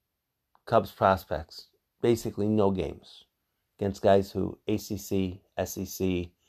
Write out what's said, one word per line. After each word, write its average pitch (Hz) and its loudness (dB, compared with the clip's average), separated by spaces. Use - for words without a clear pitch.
Cubs 110 2
prospects, - 0
basically 110 0
no 104 4
games 78 -8
against 98 -4
guys 98 4
who 92 -4
A 107 -2
C 101 -8
C, 95 -4
S 95 -6
E 95 -6
C, 87 -4